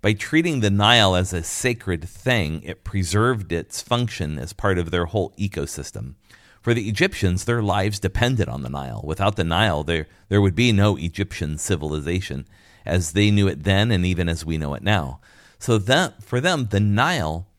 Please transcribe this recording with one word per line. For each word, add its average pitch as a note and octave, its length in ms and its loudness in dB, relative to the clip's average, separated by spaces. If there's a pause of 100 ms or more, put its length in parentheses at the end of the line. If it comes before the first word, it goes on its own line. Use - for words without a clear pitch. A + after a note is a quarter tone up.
by G#2+ 140 2
treating D#3 460 0
the G#2+ 100 4
Nile G#2 440 4
as F2+ 180 0
a E2+ 120 -4
sacred F#2 640 -4
thing, F2+ 540 -2
it - 200 -14
preserved G2+ 720 0
its - 280 -6
function G2+ 580 -2
as D2 140 -10
part G2 260 0
of E2+ 120 -2
their F2 160 0
whole G2 320 -2
ecosystem. C#2 760 -6 (460)
For A#2 140 2
the A2 140 -2
Egyptians, G2+ 560 0
their A#2 180 0
lives G2+ 380 0
depended A#2 480 0
on C2+ 140 -8
the B1+ 80 -8
Nile. C2 340 -8
Without G2 320 -2
the F2+ 80 0
Nile, E2 400 2
there, D#2 220 0 (220)
there G2+ 120 4
would F#2+ 140 4
be A#2 180 4
no G2+ 240 6
Egyptian D#2 600 -4
civilization D2+ 920 -4 (360)
as E2 280 0
they G#2 180 4
knew G2+ 160 4
it D2+ 180 -2
then G2 260 2
and F2+ 140 2
even F2+ 240 0
as D#2+ 180 -4
we D#2+ 120 -2
know C#2+ 160 -4
it - 80 -10
now. D#2+ 380 -2 (380)
So A#2 200 2
that, C3 440 0
for B2 180 -2
them, D3 300 0
the G2+ 100 2
Nile G#2 680 0 (100)